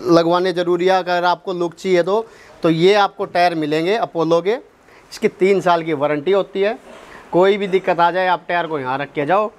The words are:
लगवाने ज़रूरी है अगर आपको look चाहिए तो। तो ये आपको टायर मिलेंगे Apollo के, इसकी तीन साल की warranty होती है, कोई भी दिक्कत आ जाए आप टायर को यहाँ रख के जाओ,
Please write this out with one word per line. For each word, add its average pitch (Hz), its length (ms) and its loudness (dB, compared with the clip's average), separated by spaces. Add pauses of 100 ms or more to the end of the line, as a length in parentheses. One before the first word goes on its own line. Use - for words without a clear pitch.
लगवाने 170 500 2
ज़रूरी 175 340 -2
है 185 120 2
अगर 175 260 -2
आपको 180 280 -2
look 175 220 -6
चाहिए 180 280 0
तो। 202 240 -2 (360)
तो 165 80 2
ये 170 240 4
आपको 202 320 0
टायर 175 280 0
मिलेंगे 160 420 -2
Apollo 170 460 0
के, 202 120 -2 (580)
इसकी - 180 -2
तीन 190 300 2
साल 170 220 2
की 160 120 -6
warranty 147 380 -2
होती 190 280 -2
है, 214 180 -2 (540)
कोई 190 240 4
भी 202 120 -4
दिक्कत 180 320 0
आ 170 100 2
जाए 185 160 -2
आप 175 220 -2
टायर 175 180 -2
को 156 120 -6
यहाँ 131 200 -6
रख 139 140 -10
के 147 140 -4
जाओ, 208 320 0